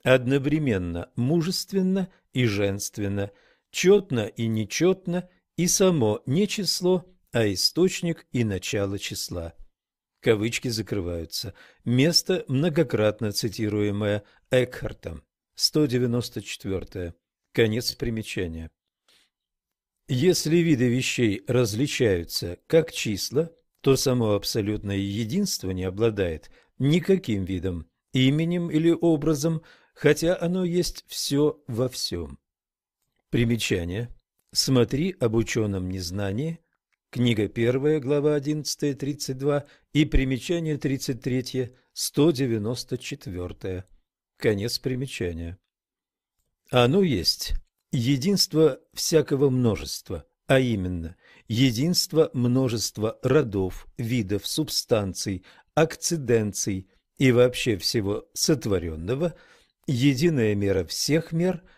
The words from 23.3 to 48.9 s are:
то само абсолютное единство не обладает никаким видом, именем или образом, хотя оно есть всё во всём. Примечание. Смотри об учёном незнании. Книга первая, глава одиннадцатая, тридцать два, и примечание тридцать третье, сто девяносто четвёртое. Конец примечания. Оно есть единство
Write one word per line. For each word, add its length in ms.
то 160
само 380
абсолютное 640
единство 720
не 140
обладает 640
никаким 680
видом, 460
именем 580
или 200
образом, 720
хотя 440
оно 260
есть 440
всё 580
во 220
всём. 500
Примечание. 800
Смотри 640
об 160
учёном 540
незнании. 720
Книга 380
первая, 500
глава 360
одиннадцатая, 600
тридцать 440
два, 280
и 120
примечание 720
тридцать 440
третье, 520
сто 360
девяносто 640
четвёртое. 880
Конец 420
примечания. 800
Оно 320
есть 520
единство 880